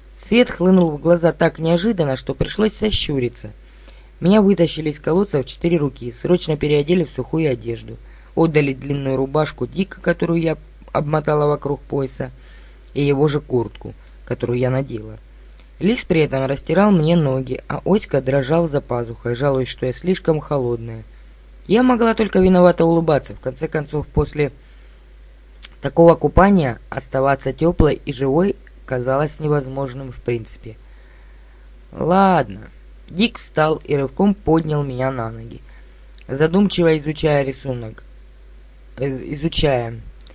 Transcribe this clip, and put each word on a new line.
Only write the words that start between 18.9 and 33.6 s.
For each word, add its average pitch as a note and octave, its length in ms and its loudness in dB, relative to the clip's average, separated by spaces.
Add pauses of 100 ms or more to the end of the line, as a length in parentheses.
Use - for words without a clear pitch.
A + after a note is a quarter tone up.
жалуясь, C3 320 0
что - 180 -6
я B2+ 60 -2
слишком E3 480 -2
холодная. A#2 640 -4 (640)
Я A3 160 4
могла A#3 300 2
только G3+ 260 0
виновато F3+ 460 6
улыбаться. E3 500 0
В - 60 -20
конце C3 260 -8
концов, D3+ 400 -6
после D3 460 -2 (1300)
такого E3 340 6
купания E3 640 2 (100)
оставаться C3+ 640 -2
теплой D#3 540 0
и C#3+ 80 -6
живой C#3 420 0 (300)
казалось C3 540 -4
невозможным C3+ 720 -4
в - 100 -18
принципе. A2+ 560 -8 (1160)
"Ладно". D#3 800 0 (400)
Дик G#3 280 -2
встал D#3 460 -2